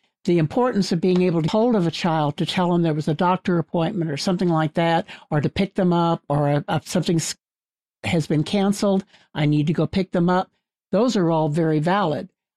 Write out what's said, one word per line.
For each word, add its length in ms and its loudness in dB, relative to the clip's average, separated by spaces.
the 140 2
importance 520 0
of 100 0
being 220 2
able 180 2
to 80 -2
hold 280 2
of 100 2
a 60 -2
child 460 -2
to 60 -2
tell 280 -2
them 100 2
there 100 0
was 140 -4
a 80 0
doctor 460 0
appointment 500 -4
or 60 -6
something 320 -2
like 260 0
that, 320 0
or 100 0
to 80 -2
pick 280 -4
them 160 2
up, 360 0
or 200 0
a, 180 0
a, 180 -2
something 340 -2
s-, 180 -6
has 240 -2
been 160 0
canceled, 640 0
I 140 -2
need 220 2
to 40 0
go 140 0
pick 240 -4
them 180 0
up. 220 0
Those 260 2
are 140 2
all 180 2
very 300 0
valid. 500 -2